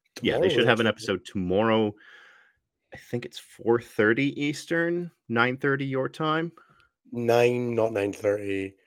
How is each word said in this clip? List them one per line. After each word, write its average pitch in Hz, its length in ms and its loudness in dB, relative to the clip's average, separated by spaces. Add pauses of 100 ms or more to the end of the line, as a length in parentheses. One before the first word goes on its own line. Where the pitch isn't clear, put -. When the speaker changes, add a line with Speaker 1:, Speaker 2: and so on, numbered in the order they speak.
(200)
Speaker 1:
Yeah, 101 120 0
they 165 160 2
Speaker 2:
Tomorrow - 0 -
Speaker 1:
should 135 120 2
Speaker 2:
is 117 60 4
Speaker 1:
have 117 140 4
an 113 80 2
Speaker 2:
actually - 160 -4
Speaker 1:
episode 95 200 -4
tomorrow. 107 720 0 (960)
I - 60 -20
think - 260 -8
it's - 140 -16
four 117 420 0
thirty 123 600 0
Eastern, 170 720 -4 (180)
nine 120 280 2
thirty 139 280 -2
your 135 240 -4
time. 160 440 -4 (600)
Speaker 2:
Nine, 120 600 2
not 110 180 0
nine 101 200 -2
thirty. 98 600 -4 (120)